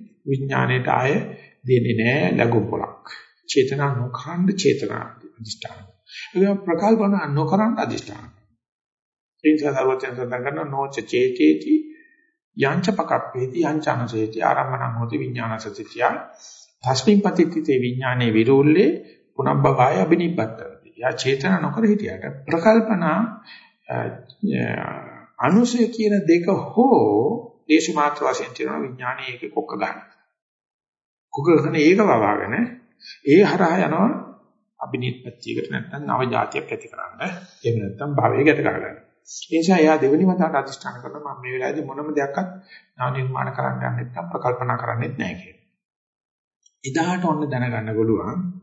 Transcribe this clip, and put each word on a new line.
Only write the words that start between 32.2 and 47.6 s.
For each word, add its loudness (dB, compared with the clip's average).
ඒ 8
හරහා 2
යනවා 2
අබිනිෂ්පත්තියකට -8
නැත්නම් -10
නව -2
ජාතියක් -4
ඇති -12
කරන්න. -14
එහෙම -2
නැත්නම් -6
භවය 2
ගැට 4
ගන්න. -4
ඒ -18
නිසා 4
එයා 6
දෙවෙනි 4
වතාවට 2
අධිෂ්ඨාන -6
කරනවා -12
"මම -16
මේ -10
වෙලාවේදී -4
මොනම -8
දෙයක්වත් -2
නව -4
නිර්මාණ -4
කරන්න -4
යන්නෙත් -4
නැත්නම් -10
ප්‍රකල්පනා -2
කරන්නෙත් -6
නැහැ" -6
කියලා. -20
එදාට -2
ඔන්න 0
දැනගන්න -4